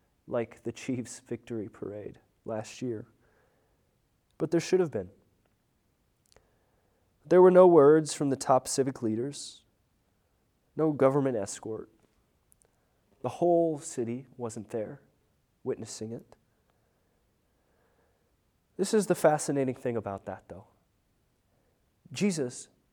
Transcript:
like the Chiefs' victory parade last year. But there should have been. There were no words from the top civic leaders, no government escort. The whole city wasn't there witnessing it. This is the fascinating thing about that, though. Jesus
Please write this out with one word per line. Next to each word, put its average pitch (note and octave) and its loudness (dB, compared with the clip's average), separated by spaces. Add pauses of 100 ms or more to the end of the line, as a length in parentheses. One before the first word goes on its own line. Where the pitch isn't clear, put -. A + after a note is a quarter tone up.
(280)
like - -6
the A#2 -6
Chiefs' B2 -10
victory A#2 -10
parade - -14 (260)
last A2 -10
year. A#2 -8 (1300)
But D3+ -2
there E3+ 2
should F#3 0
have E3 0
been. F#2+ -8 (2250)
There F3+ 8
were F#3 10
no F3+ 10
words D#3 8
from C#3+ -2
the C3 0
top C3 0
civic C3 -2
leaders, A#2 -6 (1120)
no D#3 0
government C3+ 2
escort. - -8 (1300)
The B2+ -4
whole E3+ 0
city B2 -8 (100)
wasn't A#2 -12
there A2+ -8 (640)
witnessing A2+ -8
it. A#2+ -14 (2500)
This G3 -2
is G3+ 2
the F#3 0
fascinating C#3+ 0
thing A#2+ -6
about G2+ -8
that, F#2 -14
though. F2+ -18 (1500)
Jesus D#3 -4 (260)